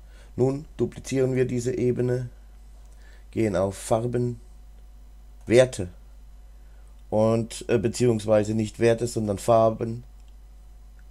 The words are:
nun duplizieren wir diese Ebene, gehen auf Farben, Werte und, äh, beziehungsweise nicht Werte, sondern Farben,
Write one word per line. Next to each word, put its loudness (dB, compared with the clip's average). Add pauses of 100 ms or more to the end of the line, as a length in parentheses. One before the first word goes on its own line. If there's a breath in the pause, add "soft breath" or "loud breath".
(360 soft breath)
nun 0 (120)
duplizieren -2
wir 2
diese -4
Ebene, -2 (1040 soft breath)
gehen -2
auf -2
Farben, -2 (1080)
Werte 4 (1200 soft breath)
und, 0
äh, 2
beziehungsweise 2
nicht -4
Werte, 2
sondern -4
Farben, 0 (1080)